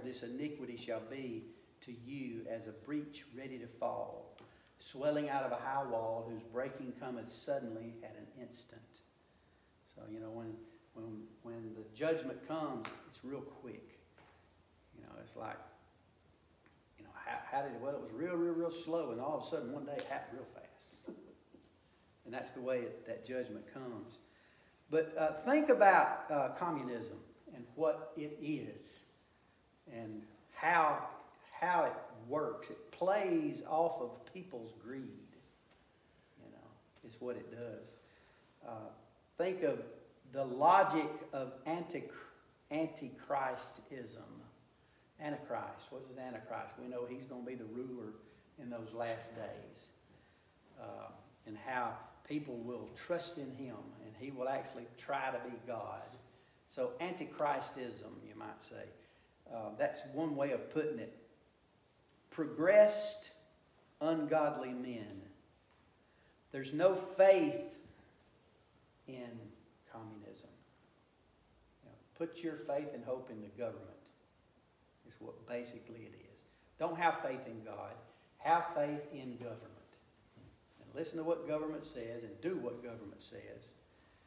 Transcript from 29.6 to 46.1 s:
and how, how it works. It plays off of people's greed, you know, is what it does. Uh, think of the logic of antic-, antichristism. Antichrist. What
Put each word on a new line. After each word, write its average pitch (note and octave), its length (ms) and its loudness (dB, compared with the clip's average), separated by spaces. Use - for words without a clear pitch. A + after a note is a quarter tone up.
and A2 300 -8
how, D#3+ 440 8
how E3+ 260 6
it B2+ 100 2
works. D3 420 0
It - 220 -14
plays E3+ 720 4
off D#3+ 340 4
of A#2+ 100 -2
people's A#2+ 420 -10
greed, C3+ 180 -6
you G#2+ 80 -18
know, A2 160 -20
is A2+ 100 -16
what B2 180 -2
it - 140 -10
does. A#2 420 -10
Uh, A2 240 -10
think F#3 240 2
of - 160 4
the C#3 120 0
logic D#3 640 10
of C3 200 -2
antic-, D#3+ 480 -2
antichristism. C3 1500 -2
Antichrist. B2+ 680 -4
What C3 120 -10